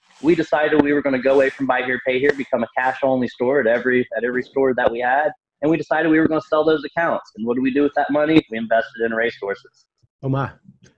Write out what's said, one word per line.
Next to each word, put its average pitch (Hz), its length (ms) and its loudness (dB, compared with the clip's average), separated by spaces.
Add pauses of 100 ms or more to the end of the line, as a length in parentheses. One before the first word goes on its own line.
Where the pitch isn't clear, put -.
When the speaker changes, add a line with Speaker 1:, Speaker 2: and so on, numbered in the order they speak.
(220)
Speaker 1:
We 160 140 4
decided 151 460 2
we 143 120 0
were 143 80 0
gonna 135 200 -2
go 135 140 2
away 135 140 4
from 135 180 -6
buy 127 160 0
here, 127 220 -4
pay 127 140 0
here, 139 140 2
become 131 300 -4
a 110 40 -4 (100)
cash 131 260 -2
only 131 240 0
store 131 340 0
at 110 60 0
every, 123 380 2 (120)
at 110 60 -4
every 123 200 -4
store 135 320 0
that 117 160 0
we 117 80 -4
had. 131 300 0 (320)
And 147 100 0
we 165 60 0
decided 160 320 -2
we 156 100 4
were 160 80 4
gonna 156 220 -2
sell 156 140 2
those 151 220 2
accounts. 156 500 -4
And 107 100 -10
what 120 100 -2
do 127 60 -4
we 131 120 0
do 143 100 2
with 143 120 0
that 135 160 -2
money? 151 280 2 (120)
We 110 60 -6
invested 113 480 -2
in 113 80 -2
racehorses. 113 720 -6 (360)
Speaker 2:
Oh 135 80 -4
my. 135 220 -2 (460)